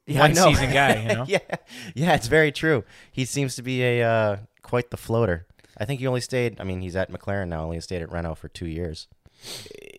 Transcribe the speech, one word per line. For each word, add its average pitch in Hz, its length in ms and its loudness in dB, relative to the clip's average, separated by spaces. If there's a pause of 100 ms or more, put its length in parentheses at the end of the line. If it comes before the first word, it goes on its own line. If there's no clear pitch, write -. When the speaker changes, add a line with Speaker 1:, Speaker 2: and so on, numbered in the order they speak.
Speaker 1:
Yeah, 139 160 4
I 151 80 10
know. 170 140 6
Speaker 2:
one-season 135 260 4
guy, 131 300 4
you 110 60 -4
Speaker 1:
<laughs> 107 80 2
Speaker 2:
know? 120 120 -4
Speaker 1:
Yeah. 185 120 0 (540)
Yeah, 160 220 2
it's 117 120 -2
very 151 260 4
true. 151 320 0 (260)
He 131 140 -2
seems 135 320 -4
to 123 60 -12
be 127 200 -4
a, 120 240 2
uh, 110 300 2 (240)
quite - 300 -2
the - 60 -10
floater. 104 480 0 (320)
I 107 60 -6
think 127 160 -4
he 131 80 -4
only 127 140 0
stayed, 120 400 -2
I - 20 -8
mean, 92 160 -4
he's 90 160 -8
at 92 160 -2
McLaren 98 380 -6
now, 80 160 -4
only 82 160 -6
stayed 90 200 -8
at 78 100 -10
Renault 82 240 -6
for - 120 -18
two - 200 -10
years. 80 420 -8 (880)